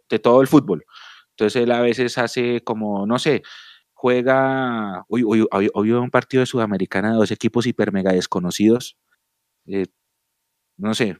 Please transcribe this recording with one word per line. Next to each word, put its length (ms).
de 100
todo 220
el 60
fútbol. 360
Entonces 320
él 80
a 100
veces 380
hace 420
como, 460
no 100
sé, 240
juega, 1120
uy, 160
uy, 280
hoy, 220
hoy 200
hubo 80
un 100
partido 300
de 40
Sudamericana 680
de 60
dos 140
equipos 340
hiper 280
mega 180
desconocidos. 840
Eh, 200
no 160
sé, 260